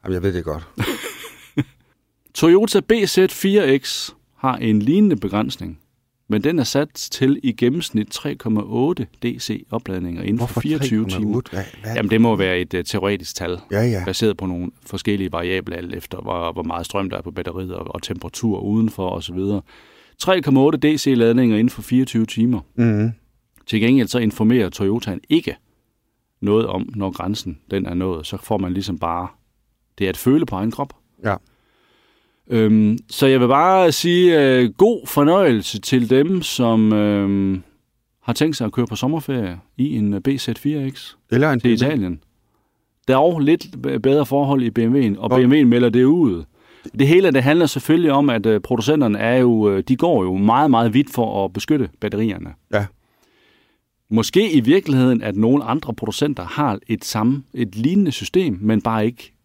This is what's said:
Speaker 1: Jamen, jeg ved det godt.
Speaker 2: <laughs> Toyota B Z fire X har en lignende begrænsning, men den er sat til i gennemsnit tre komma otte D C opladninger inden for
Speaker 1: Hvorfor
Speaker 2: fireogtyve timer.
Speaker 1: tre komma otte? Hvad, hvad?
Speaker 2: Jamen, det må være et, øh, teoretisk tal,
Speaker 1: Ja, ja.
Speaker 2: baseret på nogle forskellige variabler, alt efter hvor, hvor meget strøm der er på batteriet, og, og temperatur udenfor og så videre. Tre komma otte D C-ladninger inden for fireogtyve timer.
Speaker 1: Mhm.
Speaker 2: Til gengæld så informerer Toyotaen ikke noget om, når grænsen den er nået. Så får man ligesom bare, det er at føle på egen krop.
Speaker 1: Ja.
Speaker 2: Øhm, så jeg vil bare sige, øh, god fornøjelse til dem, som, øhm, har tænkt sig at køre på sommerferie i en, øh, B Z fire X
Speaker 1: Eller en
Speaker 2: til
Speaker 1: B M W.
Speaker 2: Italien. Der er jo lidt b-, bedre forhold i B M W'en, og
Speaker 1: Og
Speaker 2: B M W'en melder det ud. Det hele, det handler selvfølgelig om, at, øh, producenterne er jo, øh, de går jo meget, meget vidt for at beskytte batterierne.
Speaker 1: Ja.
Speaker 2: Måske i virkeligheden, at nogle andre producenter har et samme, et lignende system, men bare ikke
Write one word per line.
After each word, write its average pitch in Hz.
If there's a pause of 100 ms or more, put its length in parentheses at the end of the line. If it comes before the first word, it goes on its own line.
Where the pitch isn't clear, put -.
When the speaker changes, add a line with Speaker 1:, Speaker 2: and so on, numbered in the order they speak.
Speaker 1:
Jamen, 92
jeg 87
ved 98
det 87
godt. 78
Speaker 2:
<laughs> -
Toyota 190
B - (140)
Z - (120)
fire 190
X - (260)
har 131
en 110
lignende 170
begrænsning, 95 (500)
men 107
den 165
er 131
sat 143
til -
i 127
gennemsnit 123
tre -
komma 110
otte 123 (160)
D - (160)
C -
opladninger 90
inden 101
for 120
Speaker 1:
Hvorfor 120
Speaker 2:
fireogtyve 131
timer. 98
Speaker 1:
tre 92
komma 104
otte? 123
Hvad, 98 (200)
hvad? 107
Speaker 2:
Jamen, 110
det 110
må 113
være 92
et, 90
øh, -
teoretisk 98
tal, 87 (120)
Speaker 1:
Ja, 101
ja. 113
Speaker 2:
baseret 98
på 98
nogle 90 (160)
forskellige 98
variabler, 87
alt 87
efter -
hvor, 85
hvor 87
meget 85
strøm 98
der 98
er -
på 87
batteriet, 90
og, 90
og 87
temperatur -
udenfor 107
og 90
så 87
videre. 98 (560)
Tre 185
komma 135
otte 151
D 151
C-ladninger 117
inden 117
for -
fireogtyve 123
timer. 113 (140)
Speaker 1:
Mhm. 113 (560)
Speaker 2:
Til 110
gengæld 120
så 123
informerer 113
Toyotaen 104
ikke - (840)
noget 107
om, 95
når 98
grænsen 90 (120)
den 98
er 87
nået. 90
Så -
får 107
man 92
ligesom 92
bare, 85 (680)
det 98
er 95
at 92
føle 147
på -
egen 104
krop. 139 (320)
Speaker 1:
Ja. 101 (1160)
Speaker 2:
Øhm, 110 (100)
så -
jeg 135
vil 123
bare 170
sige, 175 (180)
øh, 123
god 190
fornøjelse 143
til 120
dem, 160
som, 113
øhm, 101 (600)
har 120
tænkt 151
sig 123
at 107
køre 120
på 110
sommerferie 127 (160)
i 143
en, 104
øh, 98
B - (100)
Z -
fire 143
X - (180)
Speaker 1:
Eller 139
en 131
Speaker 2:
til 123
Speaker 1:
B -
M -
W. 113
Speaker 2:
Italien. 113 (840)
Der 131
er 139 (100)
jo 165
lidt 151 (160)
b-, 135
bedre 139
forhold 139
i 117
B 107
M 117
W'en, 110
og 113
Speaker 1:
Og 127
Speaker 2:
B -
M 127
W'en 147
melder 120
det 123
ud. 131 (540)
Det 139
hele, 180
det 131
handler 156
selvfølgelig 151
om, 143
at, 110
øh, 110
producenterne 117
er 113
jo, 117
øh, 98
de 127
går 156
jo 92
meget, 120
meget 117
vidt 139
for 104
at 90
beskytte 107 (120)
batterierne. 101 (220)
Speaker 1:
Ja. 101 (1200)
Speaker 2:
Måske 165
i 151
virkeligheden, 127
at 104
nogle 120
andre 117
producenter 110
har 107 (100)
et 107
samme, 123 (120)
et 110
lignende 165
system, 127
men 107
bare 110
ikke - (120)